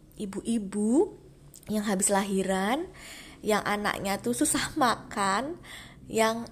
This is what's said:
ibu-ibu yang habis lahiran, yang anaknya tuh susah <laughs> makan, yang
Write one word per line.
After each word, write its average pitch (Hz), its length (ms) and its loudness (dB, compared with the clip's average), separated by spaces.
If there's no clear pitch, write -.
ibu-ibu 214 960 0
yang 208 160 0
habis 208 280 2
lahiran, 196 720 2
yang 208 240 2
anaknya 202 560 -2
tuh 240 160 0
susah - 380 2
<laughs> 311 60 2
makan, 226 760 0
yang 220 460 2